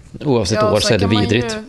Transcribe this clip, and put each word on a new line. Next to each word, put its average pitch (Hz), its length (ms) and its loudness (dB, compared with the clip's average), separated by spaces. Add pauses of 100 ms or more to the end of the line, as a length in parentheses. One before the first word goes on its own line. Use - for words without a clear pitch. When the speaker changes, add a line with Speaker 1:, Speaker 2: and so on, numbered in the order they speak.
(260)
Speaker 1:
Oavsett 110 360 0
Speaker 2:
Ja, 104 120 2
Speaker 1:
år 107 60 2
Speaker 2:
sen - 20 0
Speaker 1:
så 117 120 2
är 104 40 4
det 95 80 0
Speaker 2:
kan 95 80 0
man 104 100 2
ju - 60 0
Speaker 1:
vidrigt. 123 280 -2 (120)